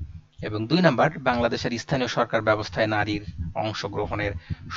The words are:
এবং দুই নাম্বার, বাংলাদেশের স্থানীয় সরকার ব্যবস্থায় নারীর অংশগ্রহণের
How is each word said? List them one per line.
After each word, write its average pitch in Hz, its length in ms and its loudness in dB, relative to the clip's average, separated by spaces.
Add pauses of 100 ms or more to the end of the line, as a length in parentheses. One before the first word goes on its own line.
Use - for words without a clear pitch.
(380)
এবং 107 220 -4 (100)
দুই 170 160 6
নাম্বার, 131 220 6 (220)
বাংলাদেশের 120 420 0 (100)
স্থানীয় 127 340 0
সরকার 113 260 2
ব্যবস্থায় 107 540 2
নারীর 104 260 0 (320)
অংশগ্রহণের 101 800 -2 (440)